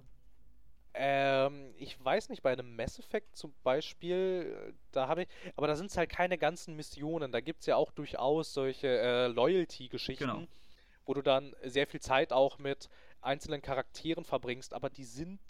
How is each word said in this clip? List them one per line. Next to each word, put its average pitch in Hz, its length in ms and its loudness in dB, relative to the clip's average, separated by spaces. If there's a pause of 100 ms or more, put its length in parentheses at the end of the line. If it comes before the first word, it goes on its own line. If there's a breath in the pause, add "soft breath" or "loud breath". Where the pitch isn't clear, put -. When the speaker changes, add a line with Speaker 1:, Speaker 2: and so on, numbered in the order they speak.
(920)
Speaker 1:
Ähm, 139 840 2
ich - 260 -12
weiß 151 260 2
nicht, 226 140 -6
bei 135 80 6
einem 123 240 -4
Mass 117 240 -4
Effect - 380 -6
zum 151 160 -12 (100)
Beispiel, 165 1080 0
äh, - 20 -14 (180)
da 131 160 2
hab 160 120 2
ich, 180 80 -2 (280 loud breath)
aber 147 120 2
da 151 80 4
sind's 175 220 -4
halt 165 120 4
keine 180 280 2
ganzen 160 380 0
Missionen. 151 560 -4
Da 120 80 2
gibt's 147 260 -6
ja 127 120 6
auch 151 140 4
durchaus 147 600 0
solche, 135 340 0
äh, 123 400 4
Loyalty-Geschichten, 131 1000 2
Speaker 2:
Genau. 123 200 -4 (580 soft breath)
Speaker 1:
wo 135 80 0
du 139 80 0
dann 135 420 4
sehr 131 240 2
viel - 140 -10
Zeit 135 320 4
auch 135 260 6
mit 139 300 -4 (320 soft breath)
einzelnen 143 400 -2
Charakteren 156 640 -2
verbringst, 127 480 -2
aber 131 160 -4
die 135 160 -10
sind 160 340 -8 (100)